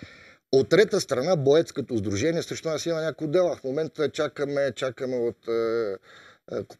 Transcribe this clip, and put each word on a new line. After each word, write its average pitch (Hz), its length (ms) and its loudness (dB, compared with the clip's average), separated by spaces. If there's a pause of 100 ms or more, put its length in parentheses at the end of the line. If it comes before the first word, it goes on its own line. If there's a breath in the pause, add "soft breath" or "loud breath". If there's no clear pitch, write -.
(520 loud breath)
От 135 160 6
трета 190 320 4
страна, 143 360 0
Боец 147 360 4
като 127 240 -4
сдружение 110 460 0
срещу - 260 -8
нас 151 180 -4
има 165 140 -2
някои 156 280 -4
дела. 160 280 2
В - 80 -12
момента 143 460 -2
чакаме, 139 680 -2
чакаме 131 400 -4
от, 117 320 -2
е, 113 440 0 (600 loud breath)
е, 107 120 -4 (160)